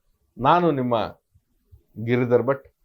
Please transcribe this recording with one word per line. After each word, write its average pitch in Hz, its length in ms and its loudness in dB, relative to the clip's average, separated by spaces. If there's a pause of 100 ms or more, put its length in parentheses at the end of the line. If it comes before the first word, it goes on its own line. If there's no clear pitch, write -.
(380)
ನಾನು 165 320 2
ನಿಮ್ಮ 123 240 -2 (1120)
ಗಿರಿಧರ್ 120 380 0
ಭಟ್. 135 240 -4 (180)